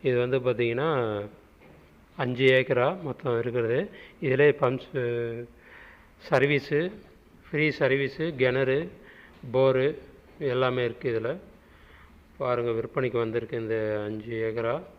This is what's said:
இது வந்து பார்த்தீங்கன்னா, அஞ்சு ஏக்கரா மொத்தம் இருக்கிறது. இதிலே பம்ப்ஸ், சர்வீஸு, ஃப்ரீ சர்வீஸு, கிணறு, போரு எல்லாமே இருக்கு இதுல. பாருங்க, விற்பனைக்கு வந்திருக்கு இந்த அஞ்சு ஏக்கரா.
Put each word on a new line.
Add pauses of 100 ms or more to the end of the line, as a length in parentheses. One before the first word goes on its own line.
இது
வந்து
பார்த்தீங்கன்னா, (1300)
அஞ்சு
ஏக்கரா
மொத்தம்
இருக்கிறது. (300)
இதிலே
பம்ப்ஸ், (1400)
சர்வீஸு, (580)
ஃப்ரீ (100)
சர்வீஸு,
கிணறு, (600)
போரு (400)
எல்லாமே
இருக்கு
இதுல. (960)
பாருங்க,
விற்பனைக்கு
வந்திருக்கு
இந்த
அஞ்சு (140)
ஏக்கரா. (180)